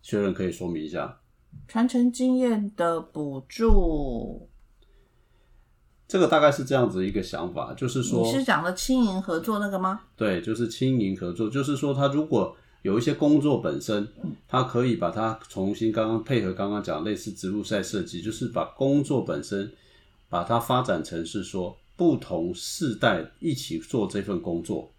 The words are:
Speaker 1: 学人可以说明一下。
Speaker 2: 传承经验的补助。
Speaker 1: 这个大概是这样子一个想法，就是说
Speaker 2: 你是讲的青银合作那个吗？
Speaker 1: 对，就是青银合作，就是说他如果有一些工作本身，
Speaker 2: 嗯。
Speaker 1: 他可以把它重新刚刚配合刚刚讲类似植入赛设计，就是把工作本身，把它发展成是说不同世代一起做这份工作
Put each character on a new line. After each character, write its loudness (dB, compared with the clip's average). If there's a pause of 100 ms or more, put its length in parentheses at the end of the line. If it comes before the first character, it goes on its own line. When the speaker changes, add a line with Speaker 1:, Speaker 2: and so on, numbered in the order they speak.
Speaker 1:
学 0
人 0
可 -2
以 -2
说 -6
明 -4
一 -8
下。 -6 (480)
Speaker 2:
传 0
承 4
经 0
验 0
的 0
补 -8
助。 2 (1600)
Speaker 1:
这 0
个 6
大 6
概 8
是 -2
这 0
样 6
子 0
一 0
个 0
想 -6
法， -6
就 -2
是 0
说 2
Speaker 2:
你 2
是 0
讲 2
的 -2
青 2
银 0
合 -2
作 -2
那 -2
个 -4
吗？ -2 (120)
Speaker 1:
对， 0
就 -2
是 -2
青 0
银 0
合 -6
作， -2
就 -2
是 0
说 0
他 2
如 2
果 0 (280)
有 2
一 0
些 2
工 6
作 2
本 -2
身， -2 (160)
Speaker 2:
嗯。 -6 (100)
Speaker 1:
他 0
可 0
以 2
把 0
它 -2 (120)
重 -2
新 0
刚 0
刚 0
配 0
合 -2
刚 -4
刚 -4
讲 -4
类 -2
似 -10
植 -8
入 -4
赛 -2
设 -4
计， -8
就 -6
是 -6
把 -2 (120)
工 4
作 0
本 -4
身， -4 (560)
把 -2
它 2
发 2
展 0
成 -6
是 -6
说 -6 (200)
不 4
同 -4
世 -6
代 2 (160)
一 -2
起 -6
做 -2
这 -4
份 -4
工 -4
作 -6